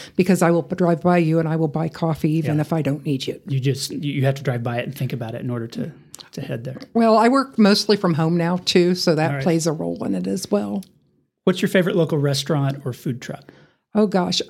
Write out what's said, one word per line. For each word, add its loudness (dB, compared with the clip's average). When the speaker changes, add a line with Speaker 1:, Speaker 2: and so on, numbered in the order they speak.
Speaker 1:
because 2
I 6
will 2
drive 0
by 4
you 2
and 0
I -2
will 0
buy -4
coffee -2
even 0
Speaker 2:
Yeah. 2
Speaker 1:
if -4
I 0
don't -4
need -4
you. -6
Speaker 2:
You -2
just, -2
you, -6
you 0
have 2
to -12
drive -4
by -4
it -6
and -10
think -6
about -8
it -10
in -6
order -6
to, -8
to -10
head -8
there. -12
Speaker 1:
Well, 6
I 6
work 0
mostly 4
from 2
home 2
now, 0
too, 2
so 0
that 2
Speaker 2:
All -2
right. -4
Speaker 1:
plays 0
a 2
role -6
in -2
it -4
as -4
well. -2
Speaker 2:
What's 2
your 2
favorite 2
local 2
restaurant 0
or -4
food -6
truck? -14
Speaker 1:
Oh, 4
gosh. 0